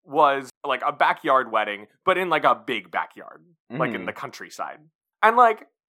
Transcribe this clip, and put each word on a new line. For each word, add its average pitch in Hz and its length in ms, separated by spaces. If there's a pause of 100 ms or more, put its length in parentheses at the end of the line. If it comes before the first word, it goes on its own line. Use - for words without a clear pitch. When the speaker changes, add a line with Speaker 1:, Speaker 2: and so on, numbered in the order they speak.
Speaker 1:
was, 139 440 (160)
like, 127 200
a 143 60
backyard 143 600
wedding, 107 360 (180)
but - 120
in, 185 120
like, 151 140
a 131 120
big 107 360
backyard, 82 520 (260)
like, 127 240
in 104 100
Speaker 2:
Mm. - 20
Speaker 1:
the 104 80
countryside. 85 640 (440)
And, 220 140
like, 233 320 (220)